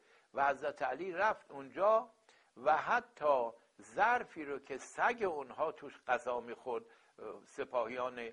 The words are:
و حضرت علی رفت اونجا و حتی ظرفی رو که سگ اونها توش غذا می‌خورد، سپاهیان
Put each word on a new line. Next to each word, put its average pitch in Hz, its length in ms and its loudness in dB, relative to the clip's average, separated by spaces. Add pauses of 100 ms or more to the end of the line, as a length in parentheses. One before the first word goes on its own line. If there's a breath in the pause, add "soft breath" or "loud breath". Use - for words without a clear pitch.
(340 soft breath)
و 139 140 2
حضرت 143 340 -2
علی 143 300 -4
رفت 196 400 -2
اونجا 180 580 2 (540 soft breath)
و 151 140 6
حتی 143 720 2 (320 loud breath)
ظرفی 190 640 0
رو 139 140 -6
که 135 180 -8
سگ 226 460 0
اونها 147 480 -2
توش - 360 -16
غذا 120 320 0
می‌خورد، 117 460 -6 (600 loud breath)
سپاهیان 123 880 -4